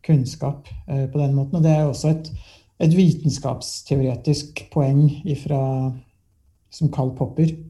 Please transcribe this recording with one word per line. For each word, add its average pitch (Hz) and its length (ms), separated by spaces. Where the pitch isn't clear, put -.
kunnskap, 139 640
eh, 135 200
på 147 160
den 139 160
måten. 139 200
Og 156 60
det 156 120
er 151 100
også 143 260
et, 160 200
et 160 160
vitenskapsteoretisk - 1700
poeng 139 320
ifra, 135 720
som 151 180
Karl 131 240
Popper 160 380